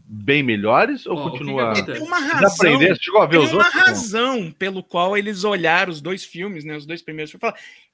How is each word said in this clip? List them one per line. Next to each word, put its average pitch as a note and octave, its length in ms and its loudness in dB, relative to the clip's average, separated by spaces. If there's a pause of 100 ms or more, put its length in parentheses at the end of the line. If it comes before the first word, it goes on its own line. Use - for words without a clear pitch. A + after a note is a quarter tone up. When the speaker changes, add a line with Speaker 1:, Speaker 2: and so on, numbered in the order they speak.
Speaker 1:
bem A2+ 380 0
melhores B2 600 2
ou - 100 -4
Speaker 2:
Ó, D3+ 40 -4
o C#3+ 60 -6
que - 60 -6
que B2+ 140 -10
Speaker 1:
continua C3 260 -2
Speaker 2:
acontece? G2+ 280 -4
Speaker 3:
Tem D#4 80 -10
uma F4 120 -2
Speaker 1:
Desaprender? C4+ 600 2 (100)
Speaker 3:
razão. E3+ 60 2
Speaker 1:
Você - 80 -10
chegou G3 180 4
a E3+ 40 6
ver D#3 120 2
Speaker 3:
Tem D3+ 80 6
Speaker 1:
os D#4+ 80 0
Speaker 3:
uma E3+ 100 2
Speaker 1:
outros, F4 120 2
não? F#4 100 4
Speaker 3:
razão A#3+ 640 -2
pelo F#3+ 320 -6
qual F#3 340 0
eles G3+ 280 -4
olharam F3+ 460 2
os D#3 100 -10
dois F#3 240 -8
filmes, E3+ 400 -12
né, D3+ 100 -10
os D3 100 -12
dois E3 160 -12
primeiros D#3 300 -12
filmes, F#3 80 -20
e - 60 -6
falaram, - 140 -4 (340)